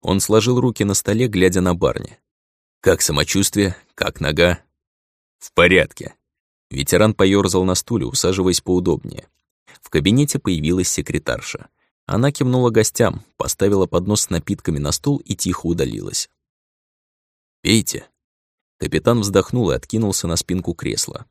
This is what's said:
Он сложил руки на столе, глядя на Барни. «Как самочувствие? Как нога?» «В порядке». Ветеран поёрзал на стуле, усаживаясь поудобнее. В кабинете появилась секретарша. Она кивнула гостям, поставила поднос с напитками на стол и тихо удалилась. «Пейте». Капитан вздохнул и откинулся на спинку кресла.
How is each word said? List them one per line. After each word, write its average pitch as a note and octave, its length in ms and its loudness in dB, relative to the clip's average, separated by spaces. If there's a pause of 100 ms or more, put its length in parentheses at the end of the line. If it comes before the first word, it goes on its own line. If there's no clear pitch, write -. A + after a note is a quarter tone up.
Он F#2+ 180 0
сложил A2+ 400 2
руки B2 240 -2
на G2+ 100 0
столе, A2+ 340 -2
глядя F#2 320 2
на F2+ 140 2
Барни. - 440 -4 (640)
«Как F2+ 220 2
самочувствие? F#2+ 760 0 (180)
Как - 260 -6
нога?» E2+ 420 2 (760)
«В - 140 -20
порядке». F2 640 2 (540)
Ветеран F2+ 440 2
поёрзал F#2+ 500 2
на F#2 100 0
стуле, F#2 320 -4
усаживаясь F#2 540 0
поудобнее. - 680 -2 (540)
В - 80 -20
кабинете A2+ 480 2
появилась F2 500 0
секретарша. - 800 -6 (380)
Она C3 260 0
кивнула B2+ 380 0
гостям, G#2+ 520 0 (140)
поставила G2 500 0
поднос F2+ 360 -2
с - 80 -6
напитками E2+ 480 -4
на D2 140 -4
стол - 260 -2
и - 180 -8
тихо - 300 -4
удалилась. A1+ 640 -4 (1300)
«Пейте». G2 480 0 (720)
Капитан D#2+ 420 0
вздохнул G2+ 500 0
и C2+ 40 2
откинулся G2+ 520 -4
на E2+ 100 -2
спинку F2+ 360 -4
кресла. - 580 -8